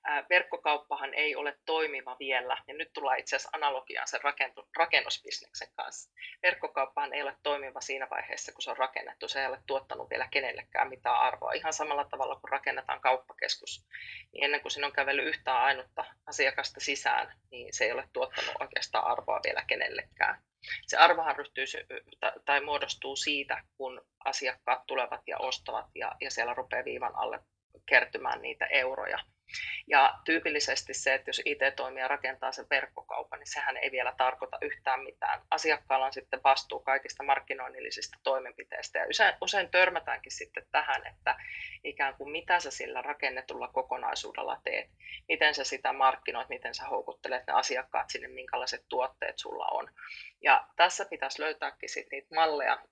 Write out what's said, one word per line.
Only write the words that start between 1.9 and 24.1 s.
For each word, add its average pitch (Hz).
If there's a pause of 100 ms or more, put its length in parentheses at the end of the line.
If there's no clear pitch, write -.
vielä, 131 (100)
ja 139
nyt 160
tullaan 135
itse 135
asiassa -
analogiaan 131
sen -
rakentu-, - (100)
rakennusbisneksen -
kanssa. - (320)
Verkkokauppahan 147
ei 143
ole 139
toimiva 139
siinä 135
vaiheessa, -
kun -
se 131
on 117
rakennettu. -
Se 135
ei 135
ole 131
tuottanut 135
vielä 127
kenellekään 131
mitään 123
arvoa. 123
Ihan 156
samalla 147
tavalla, 135
kun -
rakennetaan 135
kauppakeskus, - (460)
niin -
ennen 143
kuin -
siinä 143
on 143
kävellyt 139
yhtään 131
ainutta 131 (220)
asiakasta -
sisään, 123 (180)
niin 120
se -
ei 110
ole 131
tuottanut -
oikeastaan -
arvoa -
vielä -
kenellekään. - (440)
Se -
arvohan 160
ryhtyy 135
sy-, - (340)
ta-, - (100)
tai 143
muodostuu 139
siitä, 139 (120)
kun 127 (180)